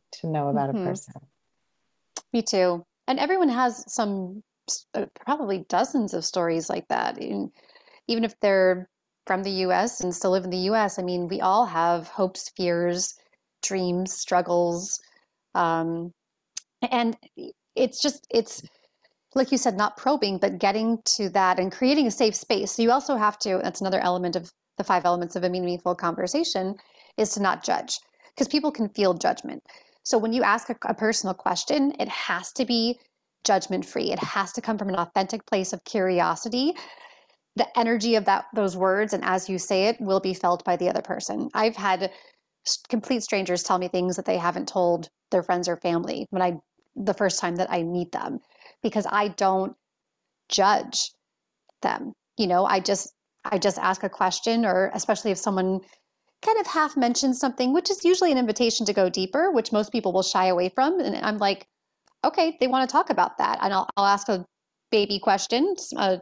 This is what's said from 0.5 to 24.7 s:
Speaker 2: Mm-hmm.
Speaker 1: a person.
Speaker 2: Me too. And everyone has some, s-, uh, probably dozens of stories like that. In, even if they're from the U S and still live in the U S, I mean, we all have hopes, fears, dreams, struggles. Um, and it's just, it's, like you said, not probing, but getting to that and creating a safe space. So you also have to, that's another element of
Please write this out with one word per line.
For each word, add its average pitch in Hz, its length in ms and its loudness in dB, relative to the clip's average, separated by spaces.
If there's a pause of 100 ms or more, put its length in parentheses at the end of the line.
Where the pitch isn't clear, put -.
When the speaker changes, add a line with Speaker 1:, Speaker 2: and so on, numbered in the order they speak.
Speaker 2:
Mm-hmm. 190 160 -4
Speaker 1:
a 135 40 -2
person. - 240 -10 (1160)
Speaker 2:
Me 233 100 2
too. 180 420 2 (220)
And 269 120 0
everyone 320 320 2
has 247 420 0
some, 196 500 -4 (260)
s-, - 260 -6
uh, - 120 -4 (180)
probably 220 440 -2
dozens 220 460 0
of 170 100 -6
stories 165 460 -2
like - 180 -6
that. - 300 -2
In, - 340 -6 (540)
even 226 180 0
if 220 160 -6
they're 185 480 4 (380)
from 190 160 0
the 196 80 -4
U 185 220 0
S 185 280 0
and 180 140 -2
still 185 160 0
live 185 140 2
in 180 60 -8
the 180 60 -2
U 185 180 0
S, 208 240 0
I 190 40 -4
mean, 180 260 -4
we 196 140 -6
all 208 240 4
have 170 420 0
hopes, - 480 -4
fears, 175 580 0 (480)
dreams, 185 520 -2
struggles. 175 840 0 (560)
Um, 165 600 -2 (760)
and 233 240 0 (600)
it's 254 240 0
just, - 300 -2
it's, - 320 -2 (720)
like 262 180 2
you 262 60 4
said, 220 180 0
not 208 220 -2
probing, 196 400 0
but 190 200 0
getting 220 460 0
to - 240 0
that 185 320 2
and 185 100 0
creating 269 360 2
a 220 40 0
safe 220 240 2
space. 202 380 -2
So 233 100 0
you 233 80 6
also 277 260 2
have 208 240 0
to, 190 220 0
that's 180 200 -6
another 190 180 2
element 180 360 0
of 170 140 -8 (280)